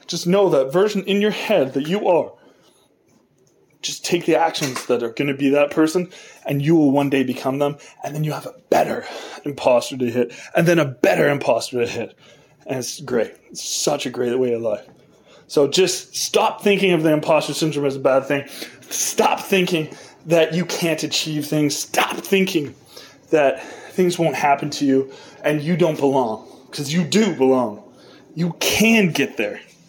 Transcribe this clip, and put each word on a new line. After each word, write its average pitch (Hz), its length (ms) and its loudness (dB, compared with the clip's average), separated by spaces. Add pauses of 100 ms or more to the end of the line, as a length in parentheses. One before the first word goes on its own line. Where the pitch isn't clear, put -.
Just 170 200 -6
know 190 220 4
that - 220 2
version 202 340 2
in 202 160 0
your 214 100 2
head 165 420 0
that 143 140 -2
you 202 200 -2
are. 170 240 2 (1500)
Just - 240 -10
take 170 200 -2
the 165 100 4
actions 151 520 -2
that 117 160 0
are 113 80 -4
gonna 143 220 -2
be 135 160 0
that 143 220 2
person, 165 400 0 (340)
and 143 160 -2
you 156 140 4
will 147 160 6
one 143 180 2
day 135 140 2
become 131 360 -4
them. 143 180 -2 (260)
And 143 100 -10
then 151 100 -4
you 151 100 -2
have 135 120 -10
a - 100 -16 (140)
better - 360 0 (400)
imposter 135 520 0
to 123 120 -2
hit, 120 240 -2 (220)
and 165 120 2
then 170 120 4
a 147 60 2
better 156 440 2
imposter 127 500 -2
to 117 80 0
hit. 117 280 -8 (500)
And 127 140 -6
it's - 220 -10
great. 123 320 -2 (160)
It's - 140 -14
such - 420 -4
a 139 40 -6
great 123 280 -2
way 123 160 0
of 113 80 -4
life. 107 240 -4 (640)
So 143 200 4
just 170 480 0
stop - 460 0
thinking 196 300 4
of 156 120 2
the 156 80 4
imposter 151 420 2
syndrome 143 320 -2
as 135 100 0
a 135 40 -8
bad 131 260 2
thing. 143 220 -2 (420)
Stop - 500 0
thinking 175 560 0 (300)
that 160 280 4
you 175 120 -2
can't 165 380 -2
achieve 151 440 -4
things. 151 280 0
Stop - 420 -4
thinking 180 580 -2 (540)
that 143 340 2 (340)
things 175 200 2
won't 160 180 0
happen 143 340 0
to 147 160 -4
you, 135 260 2 (320)
and 151 180 0
you 165 140 -2
don't 160 240 0
belong, 131 480 0 (240)
'cause 143 220 -8
you 175 100 2
do 180 320 2
belong. 127 480 2 (520)
You 165 240 -2
can 214 520 4
get 135 240 -2
there. 104 240 -4 (280)